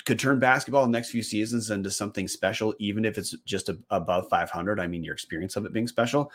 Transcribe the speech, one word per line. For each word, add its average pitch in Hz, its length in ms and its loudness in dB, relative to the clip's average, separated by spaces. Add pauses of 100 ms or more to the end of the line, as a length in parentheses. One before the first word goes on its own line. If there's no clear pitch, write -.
could 120 140 2
turn 135 220 2
basketball 131 420 4
in 123 80 4
the 117 80 4
next 120 120 -6
few 117 120 -2
seasons 110 480 -2
into 98 220 -2
something 101 340 -4
special, 104 540 0
even 104 240 0
if 107 140 0
it's 95 120 -4 (140)
just - 240 -4
a, 90 100 -2 (120)
above 90 380 0
five 87 220 2
hundred. 95 300 -2
I 87 80 -4
mean, 85 160 -6
your 78 100 -8
experience 87 400 -8
of 104 100 -4
it 98 80 -8
being 117 140 0
special. 123 480 0